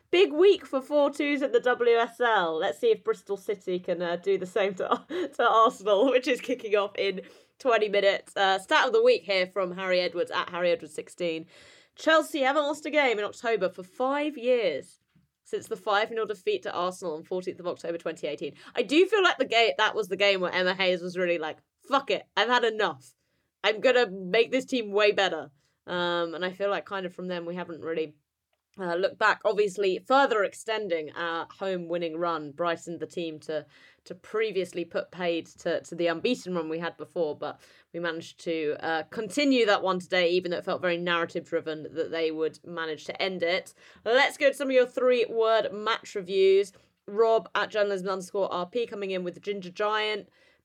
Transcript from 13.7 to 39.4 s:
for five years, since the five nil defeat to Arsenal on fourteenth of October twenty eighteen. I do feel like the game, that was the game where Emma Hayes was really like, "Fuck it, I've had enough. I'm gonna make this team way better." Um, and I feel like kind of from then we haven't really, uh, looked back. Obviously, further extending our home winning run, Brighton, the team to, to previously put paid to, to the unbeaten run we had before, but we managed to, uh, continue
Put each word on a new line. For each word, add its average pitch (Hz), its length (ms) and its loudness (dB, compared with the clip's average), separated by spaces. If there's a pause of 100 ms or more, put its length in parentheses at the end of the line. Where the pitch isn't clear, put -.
for 180 140 -14
five 285 520 -4
years, 233 640 -2 (460)
since - 220 -8
the 220 80 -6
five 208 340 0
nil 220 160 -4
defeat 208 380 -4
to 202 80 -6
Arsenal 180 420 -6
on 160 80 -10
fourteenth 180 380 -6
of 175 80 -8
October 170 280 -6
twenty 165 300 -8
eighteen. 147 280 -8 (200)
I 240 80 0
do 320 240 4
feel 403 160 2
like 359 160 2
the 254 60 0
game, 226 340 4
that 214 160 2
was 208 140 -2
the 185 80 -4
game 196 240 4
where 175 120 -2
Emma 185 220 0
Hayes 180 260 0
was 175 160 -10
really 175 220 0
like, 156 200 -6 (300)
"Fuck 269 220 0
it, 175 140 -2 (120)
I've 208 120 2
had 240 160 4
enough. 208 500 -2 (480)
I'm 208 180 0
gonna 247 300 4
make 196 400 0
this 262 140 0
team 233 260 -4
way 208 220 6
better." 170 400 -2 (340)
Um, 175 480 -2
and 160 100 -6
I 185 60 -2
feel 196 180 -2
like 185 160 -2
kind 190 220 -6
of 180 80 -14
from 180 140 -10
then 175 180 -6
we 175 80 -8
haven't 175 260 -10
really, 160 360 -6 (600)
uh, 175 200 -4
looked 185 240 -2
back. 214 240 2
Obviously, 196 600 0
further 254 380 4
extending 185 720 -4
our 165 340 -6 (140)
home 185 260 -4
winning 165 300 -4
run, 165 340 -4
Brighton, 170 480 -4
the 156 80 -8
team 160 340 -8
to, 156 240 -6 (400)
to - 120 -14
previously 185 680 -4
put - 280 -8
paid 170 340 -2
to, - 360 -4
to - 120 -16
the 170 140 0
unbeaten 180 480 -4
run 160 120 -4
we 160 120 -6
had 165 160 -8
before, 151 400 -6
but 147 240 -10 (340)
we 170 60 -8
managed 170 440 -8
to, 160 360 -2
uh, 160 240 -2
continue 247 600 0